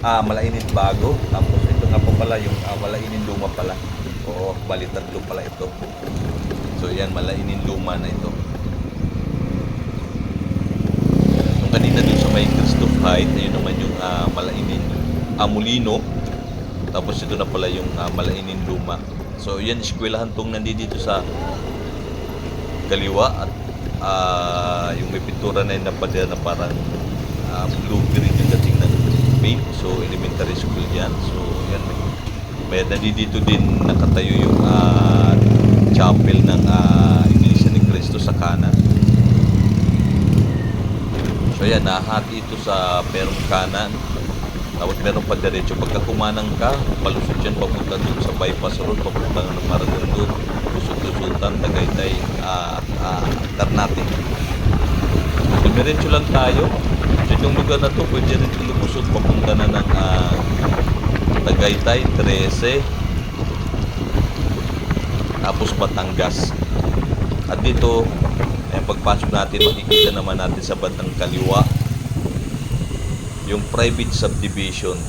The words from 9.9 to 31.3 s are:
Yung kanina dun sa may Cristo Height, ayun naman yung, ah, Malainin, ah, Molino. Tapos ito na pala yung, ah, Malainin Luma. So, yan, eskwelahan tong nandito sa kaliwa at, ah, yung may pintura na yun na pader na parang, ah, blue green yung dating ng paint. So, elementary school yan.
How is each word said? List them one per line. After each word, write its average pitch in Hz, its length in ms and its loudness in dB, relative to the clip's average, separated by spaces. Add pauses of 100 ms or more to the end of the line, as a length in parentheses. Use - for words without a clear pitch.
Yung - 160 2
kanina 113 320 4
dun - 160 4
sa 104 80 2
may 104 160 4
Cristo - 400 2 (160)
Height, 90 320 4
ayun 73 160 0
naman 95 320 -2
yung, 90 160 -2
ah, 90 320 -2
Malainin, - 540 -2 (580)
ah, 104 80 2
Molino. 113 480 0 (920)
Tapos 92 320 -4
ito - 160 -6
na 95 80 -4
pala 92 240 -4
yung, 92 240 -6
ah, 87 160 -6
Malainin 95 560 -4
Luma. 87 320 -6 (400)
So, 98 240 -6
yan, 117 160 -4
eskwelahan 110 560 -4
tong 110 160 -6
nandito 110 480 -6
sa 98 240 -2 (1700)
kaliwa 98 400 0
at, 95 160 -4 (560)
ah, 90 880 -2
yung 87 160 -4
may 92 160 -6
pintura 98 400 -2
na 101 80 -2
yun 95 160 -4
na 92 80 -4
pader 92 320 -2
na 87 80 -6
parang, 85 320 -4 (800)
ah, 92 160 -4 (240)
blue 104 240 0
green - 160 4
yung - 220 4 (100)
dating - 160 4
ng - 160 4 (480)
paint. 107 240 2 (160)
So, 92 80 -2 (160)
elementary - 480 -4
school - 400 -2
yan. - 160 -2 (240)